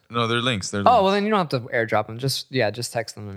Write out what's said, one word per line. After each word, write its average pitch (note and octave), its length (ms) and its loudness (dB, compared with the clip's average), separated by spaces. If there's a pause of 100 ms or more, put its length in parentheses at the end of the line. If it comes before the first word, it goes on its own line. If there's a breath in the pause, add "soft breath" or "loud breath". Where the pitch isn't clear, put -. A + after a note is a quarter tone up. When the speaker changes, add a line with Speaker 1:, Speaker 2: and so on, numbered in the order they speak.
(100)
Speaker 1:
No, A#2 160 2
they're A#2 160 4
links. A#2 280 0
They're G2+ 100 0
Speaker 2:
Oh, G2 40 0
Speaker 1:
links. A3+ 200 4
Speaker 2:
well, F#3+ 80 4
then G3+ 120 0
you G#3+ 60 -2
don't G#3+ 80 2 (120)
have C3 120 0
to A#2 100 -12
airdrop G#2+ 360 0
them. A2+ 100 -10
Just, C3 320 -2
yeah, A#2+ 200 2
just A#2+ 220 -8
text A2+ 220 -4
them G#2 140 -12
to G2 80 -10